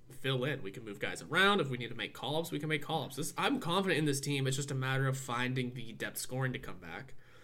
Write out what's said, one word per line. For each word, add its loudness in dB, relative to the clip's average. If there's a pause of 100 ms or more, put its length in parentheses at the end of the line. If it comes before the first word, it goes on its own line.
(200)
fill 2
in. 0
We -6
can -10
move -8
guys -2
around. 6
If 0
we -2
need -4
to -6
make -4
call-ups, -2
we 0
can -4
make 2
call-ups. -2
This, -4
I'm 2
confident 4
in 4
this 2
team. 0
It's 0
just -2
a -2
matter 2
of 2
finding 0
the -6
depth -4
scoring 0
to -2
come -8
back. -10 (300)